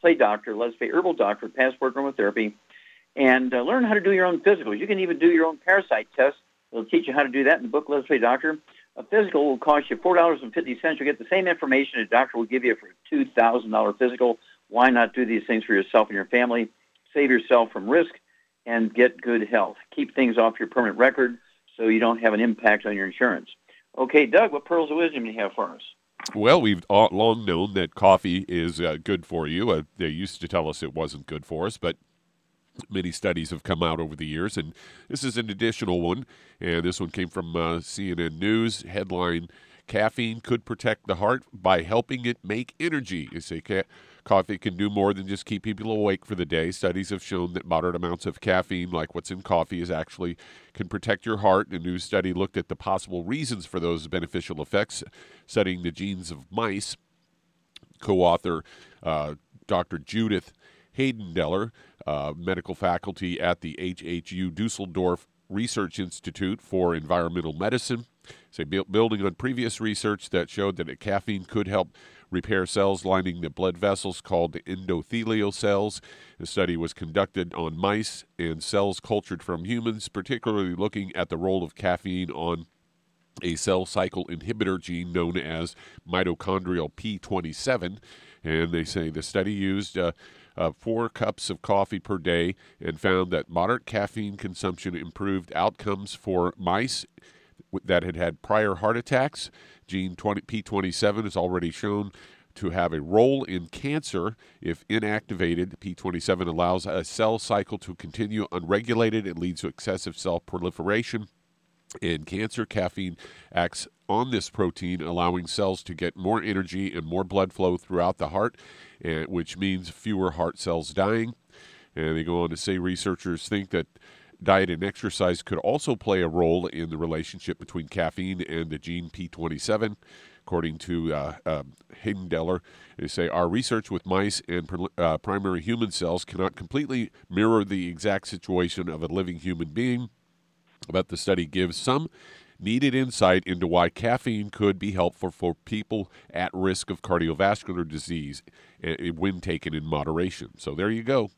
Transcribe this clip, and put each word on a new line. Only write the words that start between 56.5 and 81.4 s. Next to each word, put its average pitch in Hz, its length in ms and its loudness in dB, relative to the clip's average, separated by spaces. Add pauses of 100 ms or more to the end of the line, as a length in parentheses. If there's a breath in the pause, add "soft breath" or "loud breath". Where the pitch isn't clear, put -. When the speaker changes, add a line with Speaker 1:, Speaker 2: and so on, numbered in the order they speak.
Speaker 2:
mice. 107 460 -4 (1040)
Co-author, 87 640 4 (380 soft breath)
uh, 76 320 -4 (320)
Doctor 90 320 -2
Judith 104 560 -4 (420 soft breath)
Haydendeller, 101 760 -2 (360 soft breath)
uh, 73 300 -4
medical 90 380 -4
faculty 90 640 -2
at 87 220 0
the 78 160 -10
H 90 260 -6
H 85 280 -6
U 92 180 -4
Dusseldorf 92 760 -2 (220)
Research 104 500 -4
Institute 92 600 -6
for 90 340 0
Environmental 82 600 -2
Medicine, 117 520 -4 (440 loud breath)
say, - 140 -6
"Bu-, 92 200 0
building 107 400 2
on 90 100 0
previous 123 460 -4
research 107 500 -4
that 90 200 -2
showed 98 260 -2
that 80 240 -8
caffeine 98 440 -4
could 104 220 -2
help 95 300 -2 (340 soft breath)
repair 92 360 0
cells 98 380 2
lining 92 360 0
the 78 100 -6
blood 87 280 -2
vessels 98 420 -2
called 85 340 0 (120)
endothelial 98 840 -2
cells. 101 480 0 (380 loud breath)
The 85 80 -12
study 87 300 0
was 82 160 -4
conducted 90 600 -4
on 80 240 -4
mice 104 460 -2 (140)
and 82 240 -4
cells 101 380 0
cultured 101 420 -4
from 87 220 -6
humans, 113 440 -4
particularly 104 640 -2
looking 98 400 -4
at 87 140 -2
the 85 80 -4
role 92 260 0